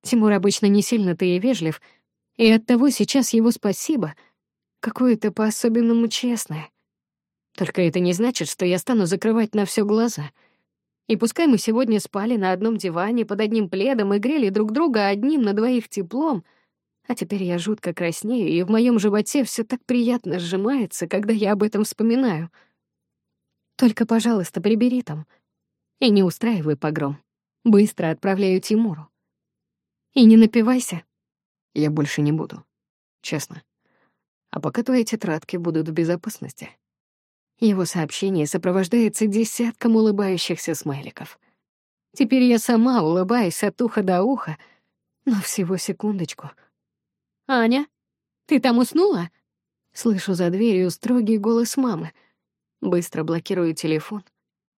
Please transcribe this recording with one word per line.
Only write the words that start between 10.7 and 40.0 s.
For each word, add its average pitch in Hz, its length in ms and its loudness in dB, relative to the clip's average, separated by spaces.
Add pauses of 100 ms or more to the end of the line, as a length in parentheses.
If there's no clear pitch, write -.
И 226 80 2
пускай 233 320 0
мы 240 100 6
сегодня 226 420 0
спали 214 360 -4
на 190 160 0
одном 214 260 -2
диване, 196 480 -2
под 202 140 -6
одним 214 300 0
пледом 202 440 0
и 208 60 2
грели 247 300 0
друг 214 220 0
друга 233 360 2
одним 247 340 0
на 202 120 2
двоих 226 340 0
теплом, 214 560 -4 (640)
а 240 80 -4
теперь 190 280 -6
я 175 140 -2
жутко 180 360 -4
краснею, 175 560 -4
и 170 140 0
в 180 60 -4
моем 226 300 4
животе 214 440 0
все 220 200 -6
так 247 220 -6
приятно 240 540 0
сжимается, 190 680 -2
когда 208 260 -2
я 208 200 0
об 202 100 0
этом 214 200 0
вспоминаю. 220 680 0 (1300)
"Только, 226 280 2
пожалуйста, 220 560 -2
прибери 233 400 0
там. 151 240 -10 (720)
И 262 100 2
не 202 140 6
устраивай 170 520 -2
погром". 147 420 -4 (460)
Быстро 202 480 4
отправляю 190 480 0
Тимуру. 208 480 -2 (1040)
"И 247 120 6
не 220 120 12
напивайся". 226 680 4 (720)
"Я 151 160 0
больше 151 300 -2
не 147 100 0
буду. - 320 -6 (580)
Честно. - 400 -10 (880)
А 156 120 -8
пока 143 200 -6
твои 254 220 0
тетрадки 180 540 -6
будут 160 320 -4
в - 20 -8
безопасности". 165 800 -6 (920)
Его 196 260 2
сообщение 165 600 -2
сопровождается 190 800 0
десятком 226 680 0
улыбающихся 196 760 0